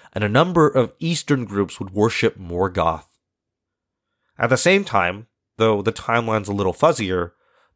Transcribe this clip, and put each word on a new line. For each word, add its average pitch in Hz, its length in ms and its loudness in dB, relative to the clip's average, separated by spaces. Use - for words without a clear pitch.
and 104 100 -2
a 104 40 0
number 160 380 4
of 131 320 0
Eastern 151 460 -2
groups 98 340 -4
would 95 120 -10
worship 107 480 0
Morgoth. 87 680 -2
At 117 120 0
the 127 60 4
same 196 280 2
time, 101 420 -2
though 110 240 2
the 110 100 -2
timeline's 113 560 -2
a 104 40 -6
little 98 220 -2
fuzzier, 92 580 0